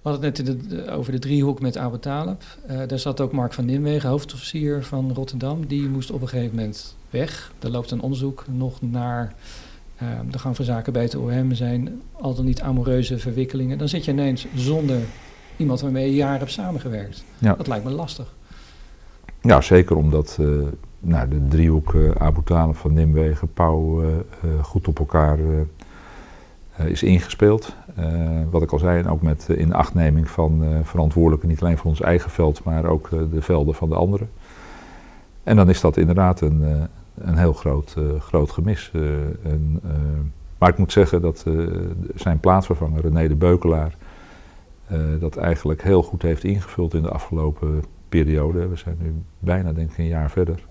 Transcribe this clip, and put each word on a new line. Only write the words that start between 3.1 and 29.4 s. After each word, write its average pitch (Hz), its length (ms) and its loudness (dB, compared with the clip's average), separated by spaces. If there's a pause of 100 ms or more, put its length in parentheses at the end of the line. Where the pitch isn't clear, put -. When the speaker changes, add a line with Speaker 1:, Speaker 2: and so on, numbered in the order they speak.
Speaker 1:
ook 127 100 -2
Mark 123 220 -2
van 123 120 -4
Nimwegen, 143 440 -2
hoofdofficier 147 760 -4
van 131 300 -4
Rotterdam. 135 520 -6
Die 143 240 -4
moest 135 220 -6
op 135 100 -6
een 127 60 -6
gegeven 120 280 -4
moment 107 400 -8 (140)
weg. - 500 -8
Er 120 100 -8
loopt 120 220 -6
een 117 100 -6
onderzoek 135 460 -6
nog 127 340 -6
naar, 120 520 -4 (640)
ehm, 120 320 -8
de 131 100 -8
gang 127 160 -4
van 131 100 -6
zaken 120 280 -4
bij 120 80 0
het 120 140 -2
O 127 100 -6
M. 127 280 0
Zijn 123 480 -4 (100)
al 165 220 -6
dan 127 120 -2
niet 127 160 0
amoureuze 127 560 0
verwikkelingen. 127 600 -4
Dan 147 100 -4
zit 156 180 -4
je 151 60 -2
ineens 135 440 -2
zonder 135 440 0 (580)
iemand 131 240 0
waarmee 135 280 -2
je 135 60 2
jaren 139 240 2
hebt 135 120 -6
samengewerkt. 123 720 -8 (140)
Speaker 2:
Ja. 104 160 4
Speaker 1:
Dat - 140 -4
lijkt 110 180 -4
me 131 60 -6
lastig. 147 420 -10 (1080)
Speaker 2:
Ja, 87 200 6
zeker 90 340 6
omdat, 76 440 2
eh, 76 80 2 (520)
nou, 82 280 0
de 71 200 0
driehoek, 78 460 4
eh, 78 180 6
Abu 78 320 2
Talib, 80 320 2
Van 76 180 0
Nimwegen, 78 600 2
Pauw, 80 480 2
eh, 80 160 0
eh, 80 460 -4
goed - 240 -2
op 78 120 -2
elkaar, 76 400 2
eh, 78 60 0 (1300)
eh, 80 100 -2
is - 180 -2
ingespeeld. 104 720 2 (200)
Eh, 85 100 -4 (440)
wat 82 120 2
ik 80 100 0
al 76 80 2
zei, 87 200 4
en 87 80 0
ook 82 140 0
met, 78 280 0